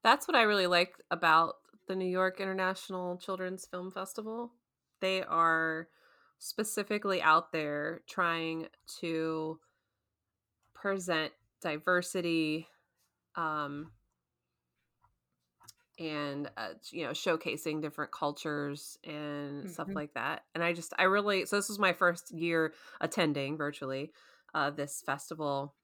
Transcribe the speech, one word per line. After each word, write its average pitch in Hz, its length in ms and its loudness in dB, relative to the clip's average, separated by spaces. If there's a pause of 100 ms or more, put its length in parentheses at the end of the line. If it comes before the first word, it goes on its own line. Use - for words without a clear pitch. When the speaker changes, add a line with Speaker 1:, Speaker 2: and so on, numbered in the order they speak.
Speaker 1:
That's 233 260 6
what 330 80 2
I 233 60 8
really 208 240 6
like 175 280 4 (160)
about 165 460 4 (300)
the 190 100 -4
New 185 120 0
York 185 320 2
International 185 760 -2
Children's 185 500 -6
Film 180 240 -8
Festival. 220 640 -8 (480)
They 190 220 2
are 160 680 2 (500)
specifically 208 800 -2
out 160 320 6
there 151 540 -2
trying 165 600 -2 (320)
to 160 580 -2 (1160)
present 180 580 -2 (300)
diversity, 165 1040 0 (680)
um, 151 580 -4 (2000)
and, 147 580 -4
uh, 101 180 -8 (160)
you 165 140 -6
know, 131 80 -4
showcasing 156 680 -2
different 151 320 -6
cultures 147 920 -4
and 147 680 -8
stuff 156 180 -8
Speaker 2:
Mm-hmm. 196 80 -6
Speaker 1:
like 147 180 -6
that. 135 300 -4 (100)
And 165 80 -2
I 170 120 2
just, 170 240 -8
I 185 60 6
really, 196 420 4
so 202 100 0
this 202 120 0
was 202 100 -6
my 190 140 6
first 175 400 2
year 165 420 0 (260)
attending 147 560 0
virtually, 143 560 -6 (420)
uh, 147 160 2
this 143 360 -6
festival 143 760 -2